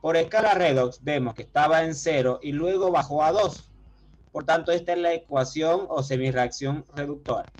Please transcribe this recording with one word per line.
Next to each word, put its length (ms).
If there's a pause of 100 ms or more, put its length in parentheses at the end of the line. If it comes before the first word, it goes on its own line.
Por 120
escala 360
redox 500
vemos 300
que 80
estaba 420
en 120
cero 480
y 80
luego 400
bajó 320
a 80
dos. 400 (600)
Por 140
tanto, 260
esta 220
es 60
la 140
ecuación 760
o 140
semirreacción 920
reductora. 680